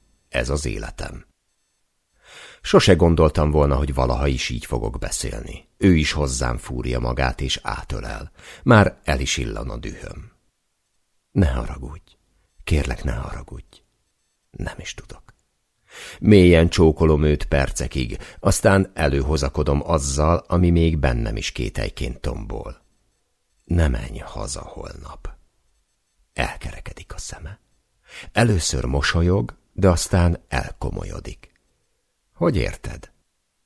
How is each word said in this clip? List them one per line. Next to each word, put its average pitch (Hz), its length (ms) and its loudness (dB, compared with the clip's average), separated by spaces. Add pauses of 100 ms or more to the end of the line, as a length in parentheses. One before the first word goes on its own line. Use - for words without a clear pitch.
(280)
Ez 60 200 -4
az 71 180 -2
életem. - 600 -8 (1300)
Sose - 340 6
gondoltam 80 560 4
volna, 71 260 4
hogy 69 180 -2
valaha 64 320 0
is 67 220 -2
így 60 180 -8
fogok 55 320 -6
beszélni. - 760 -10
Ő 92 180 4
is 76 180 2
hozzám 64 440 -2
fúrja 60 420 -6
magát, 62 420 -2
és - 220 -4
átölel. - 680 -8 (300)
Már - 420 6
el 67 160 0
is 65 160 -4
illan 55 340 -6
a 53 60 -10
dühöm. - 560 -14 (1000)
Ne 92 160 4
haragudj. 64 680 -6 (480)
Kérlek, 65 400 -2
ne 65 80 -2
haragudj. - 680 -12 (680)
Nem - 280 -10
is - 160 -14
tudok. - 280 -18 (1000)
Mélyen 87 480 8
csókolom 80 560 4
őt 73 200 2
percekig, - 760 -2 (220)
aztán 98 540 4
előhozakodom 71 960 0
azzal, 76 560 0
ami 87 240 2
még 82 280 4
bennem 58 380 -2
is - 160 -6
kételyként 58 680 -6
tombol. 53 600 -10 (840)
Ne 82 240 2
menj 58 300 -4
haza - 440 -10
holnap. - 720 -14 (1000)
Elkerekedik - 840 -10
a - 40 -14
szeme. - 420 -14 (720)
Először 95 520 0
mosolyog, 85 720 0 (160)
de 92 160 2
aztán 87 600 2
elkomolyodik. - 1080 -8 (800)
Hogy 160 200 2
érted? - 540 -6 (560)